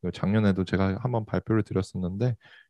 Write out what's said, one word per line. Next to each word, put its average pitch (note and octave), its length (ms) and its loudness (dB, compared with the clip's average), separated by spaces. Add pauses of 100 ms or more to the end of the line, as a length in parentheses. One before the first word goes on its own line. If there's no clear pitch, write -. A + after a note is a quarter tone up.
이거 F2+ 100 -4
작년에도 G2 520 2
제가 F#2+ 380 2
한번 A#2 240 -2
발표를 - 380 0
드렸었는데 G2 720 -2 (340)